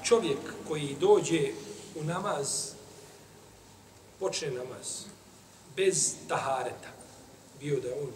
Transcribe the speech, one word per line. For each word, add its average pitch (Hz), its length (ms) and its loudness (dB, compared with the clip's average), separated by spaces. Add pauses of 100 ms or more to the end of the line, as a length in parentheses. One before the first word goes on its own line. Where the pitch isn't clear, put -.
čovjek 180 360 6 (280)
koji 139 320 -2
dođe 165 520 6 (440)
u 156 80 -6
namaz, 170 680 -2 (1500)
počne 165 320 -2
namaz, - 540 -8 (680)
bez 185 380 4 (140)
tahareta, 131 600 -2 (720)
bio 143 200 0
da 123 80 -4
je 135 140 -4
on 135 140 -4